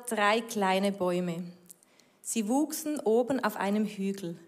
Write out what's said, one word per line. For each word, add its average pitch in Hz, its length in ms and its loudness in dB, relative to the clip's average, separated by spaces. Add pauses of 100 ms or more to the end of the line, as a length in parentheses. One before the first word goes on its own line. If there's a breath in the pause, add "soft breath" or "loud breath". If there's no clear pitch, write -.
drei 214 320 2
kleine 196 540 0
Bäume. 180 500 0 (760 soft breath)
Sie 220 260 -2
wuchsen 302 540 0
oben 240 420 2
auf 208 140 -2
einem 202 280 2
Hügel. 196 640 -6